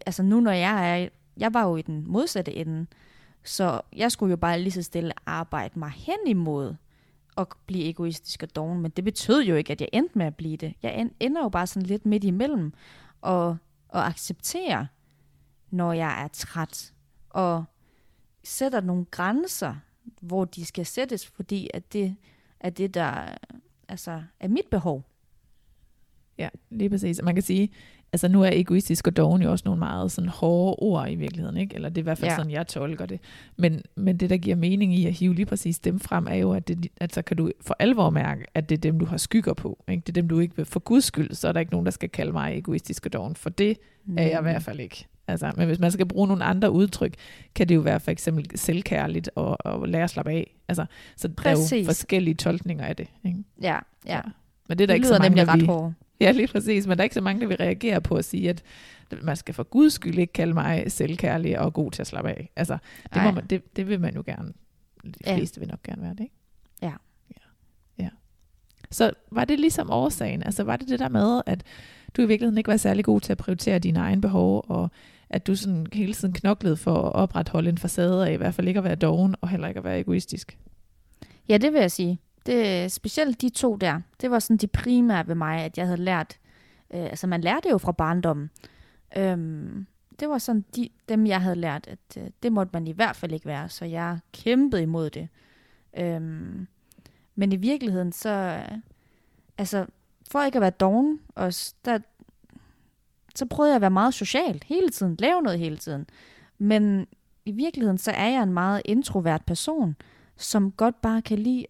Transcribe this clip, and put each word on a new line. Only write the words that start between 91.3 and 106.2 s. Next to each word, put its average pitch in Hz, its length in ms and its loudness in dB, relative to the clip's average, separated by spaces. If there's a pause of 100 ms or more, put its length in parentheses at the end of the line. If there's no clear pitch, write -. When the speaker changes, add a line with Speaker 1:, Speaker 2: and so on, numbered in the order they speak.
Speaker 1:
havde 180 140 0
lært, 160 320 -6
at, - 100 -16 (260)
øh, - 60 -14 (120)
det 240 100 0
måtte 190 200 0
man 165 140 -4
i 160 60 -8
hvert 220 240 -2
fald 160 160 -8
ikke 160 140 -8
være, 151 220 -8
så - 160 -14
jeg 170 340 -6 (140)
kæmpede 247 500 2
imod 160 280 -2
det. 160 180 -12 (720)
Øhm, 170 680 -6 (680)
men 196 180 2
i 190 40 2
virkeligheden, 190 560 0
så, - 180 -6
øh, 196 480 -4 (800)
altså, 196 280 -2 (440)
for 285 120 2
ikke 269 160 2
at - 40 4
være 190 80 6
doven, 247 500 2 (140)
også, - 400 -4 (100)
der, 240 140 0 (1400)
så 269 120 -4
prøvede 294 240 4
jeg 277 60 6
at 226 40 6
være 196 100 4
meget 208 240 4
social 220 520 -2
hele 349 220 2
tiden, 180 300 -2
lave 330 240 2
noget 190 160 0
hele 160 180 -4
tiden. 151 300 -8 (520)